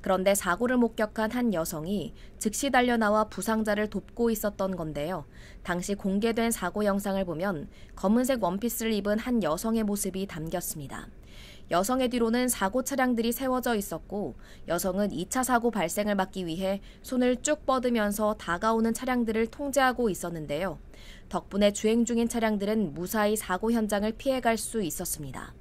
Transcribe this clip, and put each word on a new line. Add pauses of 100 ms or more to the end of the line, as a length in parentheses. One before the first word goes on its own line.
그런데
사고를
목격한
한
여성이 (260)
즉시
달려나와
부상자를
돕고
있었던
건데요. (380)
당시
공개된
사고
영상을
보면 (260)
검은색
원피스를
입은
한
여성의
모습이
담겼습니다. (600)
여성의
뒤로는
사고
차량들이
세워져
있었고 (340)
여성은
이
차
사고
발생을
막기
위해 (220)
손을
쭉
뻗으면서
다가오는
차량들을
통제하고
있었는데요. (520)
덕분에
주행
중인
차량들은
무사히
사고
현장을
피해갈
수
있었습니다.